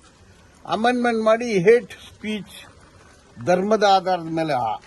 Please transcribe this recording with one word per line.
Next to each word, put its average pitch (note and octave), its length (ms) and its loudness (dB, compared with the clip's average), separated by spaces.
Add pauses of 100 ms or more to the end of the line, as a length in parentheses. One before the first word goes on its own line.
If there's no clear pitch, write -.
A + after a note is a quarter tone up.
(680)
ಅಮೆಂಡ್ಮೆಂಟ್ A#3 580 -2
ಮಾಡಿ A3+ 340 0
ಹೇಟ್ A3+ 340 4
ಸ್ಪೀಚ್ - 760 -12 (800)
ಧರ್ಮದ G3 380 2
ಆಧಾರದ F#3 380 2
ಮೇಲೆ D#3+ 300 -4
ಆ-, A#2 340 -4